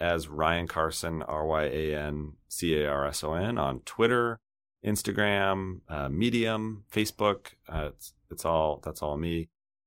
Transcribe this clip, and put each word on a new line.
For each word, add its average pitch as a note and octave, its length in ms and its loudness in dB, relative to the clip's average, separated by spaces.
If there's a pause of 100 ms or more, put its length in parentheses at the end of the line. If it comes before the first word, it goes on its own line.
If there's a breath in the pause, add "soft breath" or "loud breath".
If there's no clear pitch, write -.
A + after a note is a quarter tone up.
as E2+ 280 0
Ryan E2 380 2
Carson, D#2+ 560 -2
R D2+ 220 -2
Y D#2 200 2
A D2+ 300 0
N D2+ 380 -4 (160)
C E2+ 280 0
A D2+ 120 2
R C#2+ 180 0
S C#2+ 160 -4
O D2+ 120 -2
N, G#2 240 -2
on C2+ 220 0
Twitter, A#2 600 2 (440)
Instagram, G2+ 960 2 (100)
uh, C#2+ 180 -2
Medium, A2 840 0
Facebook. G#2+ 580 0 (200)
Uh, D2+ 260 -2
it's, - 200 -18 (160)
it's E2 160 -6
all, D#2 360 2
that's D#2 200 -8
all D2+ 160 -2
me. E2 320 -2 (360)